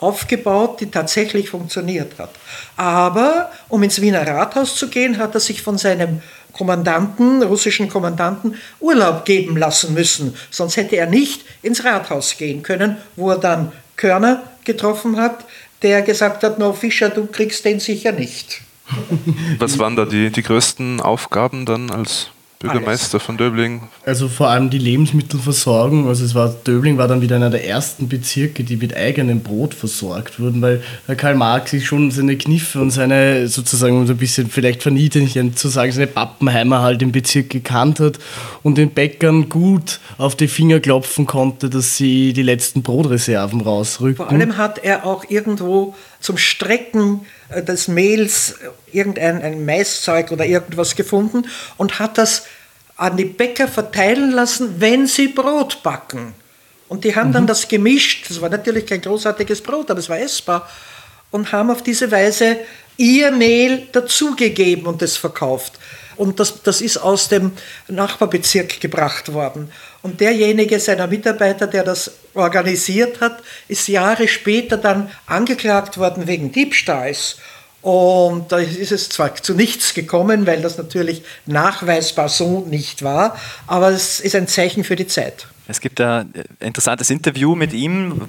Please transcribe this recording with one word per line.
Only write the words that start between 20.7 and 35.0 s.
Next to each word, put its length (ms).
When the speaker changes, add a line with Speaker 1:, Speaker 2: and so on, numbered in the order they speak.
Speaker 2:
Aufgaben 680
dann 240
als 380
Bürgermeister 540
Speaker 1:
Alles. 100
Speaker 2:
von 100
Döbling? 520
Speaker 3:
Also 220
vor 200
allem 220
die 80
Lebensmittelversorgung. 1300
Also 160
es 100
war, 140
Döbling 480
war 120
dann 120
wieder 160
einer 140
der 160
ersten 420
Bezirke, 560
die 120
mit 200
eigenem 460
Brot 320
versorgt 640
wurden, 220
weil 200
der 80
Karl 180
Marx 380
sich 140
schon 240
seine 260
Kniffe 440
und 100
seine, 580
sozusagen, 500
um 80
so 60
ein 60
bisschen 300
vielleicht 340
verniedlichend 760